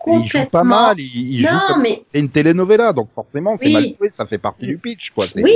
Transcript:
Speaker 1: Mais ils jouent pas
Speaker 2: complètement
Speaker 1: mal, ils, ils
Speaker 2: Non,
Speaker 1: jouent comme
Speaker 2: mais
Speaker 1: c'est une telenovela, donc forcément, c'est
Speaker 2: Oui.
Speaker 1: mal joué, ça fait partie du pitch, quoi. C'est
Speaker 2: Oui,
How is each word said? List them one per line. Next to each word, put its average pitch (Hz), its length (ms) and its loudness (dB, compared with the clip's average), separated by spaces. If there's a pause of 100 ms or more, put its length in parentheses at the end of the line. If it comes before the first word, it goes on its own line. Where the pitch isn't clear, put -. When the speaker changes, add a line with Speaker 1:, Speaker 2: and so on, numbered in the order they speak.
Speaker 1:
Mais 330 140 2
ils - 60 -2
jouent - 120 -2
pas 262 60 -2
Speaker 2:
complètement 175 200 0
Speaker 1:
mal, 220 360 2
ils, 127 380 -6
ils 240 60 2
Speaker 2:
Non, 320 80 2
Speaker 1:
jouent 381 160 0
comme 339 140 0
Speaker 2:
mais 226 200 -2 (100)
Speaker 1:
c'est 147 80 0
une 147 100 0
telenovela, 185 600 2
donc 120 220 -4
forcément, 165 440 -6
c'est 262 100 -4
Speaker 2:
Oui. 302 40 4
Speaker 1:
mal - 120 2 (140)
joué, 403 140 -2
ça - 140 -8
fait 107 120 -6
partie - 280 -8
du 139 100 -6
pitch, 233 360 -12
quoi. 202 140 -2
C'est 202 160 -6
Speaker 2:
Oui, 381 140 6